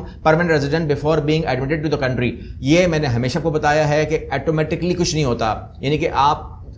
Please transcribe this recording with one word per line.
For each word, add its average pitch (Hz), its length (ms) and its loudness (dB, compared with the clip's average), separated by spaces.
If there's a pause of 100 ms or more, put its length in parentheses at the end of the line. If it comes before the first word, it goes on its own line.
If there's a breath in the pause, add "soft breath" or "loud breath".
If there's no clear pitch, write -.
(280 loud breath)
permanent 165 240 4
resident 151 440 0
before 156 320 0
being 160 160 2 (120)
admitted 147 300 -2
to 151 80 -2
the 143 100 0
country। 123 280 0 (300 loud breath)
ये 165 260 4
मैंने 156 200 0
हमेशा 123 320 0
आपको 156 120 -2
बताया 151 340 2
है 147 200 2
कि 156 280 -4
automatically 156 600 -2
कुछ 180 200 -2
नहीं 151 120 0
होता, 113 580 -2
यानी 147 140 0
कि 151 80 -2
आप - 460 2 (260)